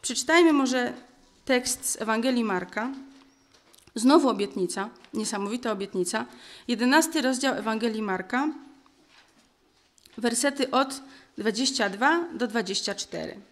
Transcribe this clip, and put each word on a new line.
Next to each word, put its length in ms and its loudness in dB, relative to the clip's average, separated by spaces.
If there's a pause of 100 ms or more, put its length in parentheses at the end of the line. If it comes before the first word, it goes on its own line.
Przeczytajmy 500 4
może 400 2 (520)
tekst 460 0
z 120 -6
Ewangelii 420 0
Marka. 460 -4 (1040)
Znowu 340 6
obietnica, 600 -2 (260)
niesamowita 580 -4
obietnica. 540 -4 (420)
Jedenasty 540 2
rozdział 320 0
Ewangelii 480 -2
Marka, 460 -2 (1700)
wersety 520 0
od 320 0 (360)
dwadzieścia 500 0
dwa 360 2 (100)
do 120 -2
dwadzieścia 480 -4
cztery. 460 -10 (120)